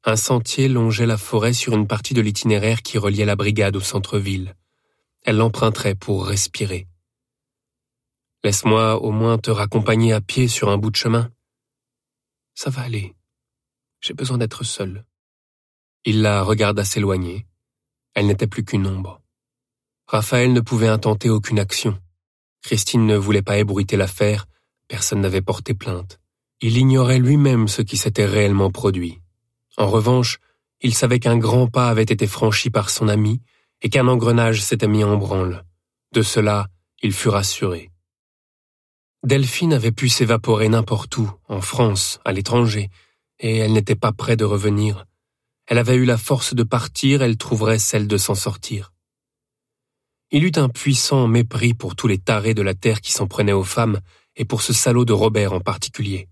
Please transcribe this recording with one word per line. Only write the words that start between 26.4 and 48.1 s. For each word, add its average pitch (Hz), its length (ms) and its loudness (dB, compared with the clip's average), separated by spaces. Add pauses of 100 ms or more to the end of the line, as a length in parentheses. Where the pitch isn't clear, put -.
Il 113 180 0
ignorait 131 420 4
lui-même 127 500 4
ce - 120 -4
qui 107 140 -4
s'était 104 300 0
réellement 101 440 2
produit. 92 520 -4 (560)
En 104 120 2
revanche, 120 500 2 (420)
il 120 120 2
savait 123 260 2
qu'un 117 180 2
grand 117 300 4
pas 123 220 2
avait 110 140 2
été 107 240 0
franchi 107 420 0
par 104 200 -2
son - 180 0
ami 107 340 2 (400)
et 113 80 -4
qu'un 127 200 2
engrenage 117 520 2
s'était 107 260 -2
mis 107 180 2
en 104 120 2
branle. 95 480 -4 (460)
De 113 100 2
cela, 104 460 0 (340)
il 101 120 0
fut - 160 -2
rassuré. 98 600 -2 (1300)
Delphine 139 500 2
avait 113 200 2
pu 127 160 0
s'évaporer 110 580 2
n'importe 110 500 0
où, 104 140 -2 (160)
en 95 140 -6
France, 107 640 -2
à 95 80 -2
l'étranger, 104 560 0 (500)
et 113 180 -2
elle 110 160 2
n'était 107 220 2
pas 107 160 -2
près 113 240 -2
de 107 100 0
revenir. 104 600 -2 (600)
Elle 117 120 0
avait 123 180 2
eu 127 80 4
la 120 140 2
force 127 360 -2
de 120 100 0
partir, 135 580 0
elle 113 160 0
trouverait 110 420 0
celle 107 280 0
de 104 100 0